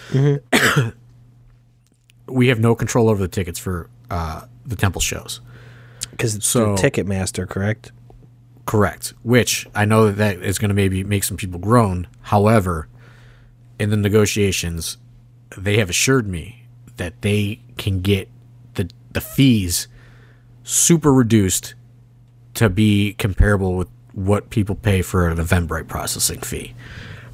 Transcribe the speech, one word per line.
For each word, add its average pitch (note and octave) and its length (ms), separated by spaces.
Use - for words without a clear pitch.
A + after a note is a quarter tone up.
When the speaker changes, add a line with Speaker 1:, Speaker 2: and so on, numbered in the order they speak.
Speaker 1:
Mm-hmm. C#3+ 800
Speaker 2:
<clears throat> - 100
We B2+ 220
have A#2 120
no A#2 140
control A2+ 340
over G#2 120
the F#2 80
tickets F2 300
for, F2 300
uh, D#2+ 320
the A#2 120
Temple F2+ 240
shows. - 400
Speaker 1:
'Cause A2+ 180
it's G2+ 120
Speaker 2:
So G#2+ 300
Speaker 1:
through F#2+ 140
Ticketmaster, F#2+ 580
correct? G#2 440
Speaker 2:
Correct. - 560
Which A#2 520
I G#2 100
know A2 220
that G2 120
that G#2 240
is G2+ 160
gonna G2+ 160
maybe F#2+ 280
make G2 220
some F#2+ 120
people F2+ 220
groan. F#2+ 480
However, G2+ 680
in G#2 120
the G#2+ 60
negotiations, G2+ 1000
they G#2 220
have F#2+ 120
assured B2 380
me F2 380
that F2 240
they G#2 380
can F#2+ 220
get F#2+ 280
the, F2+ 140
the - 100
fees G#2+ 680
super D#3 500
reduced A2 640
to A2+ 140
be G#2 460
comparable G2 600
with F2+ 140
what G2+ 380
people G2 260
pay F#2+ 260
for F2 260
an E2 100
Eventbrite E2 500
processing - 540
fee. - 320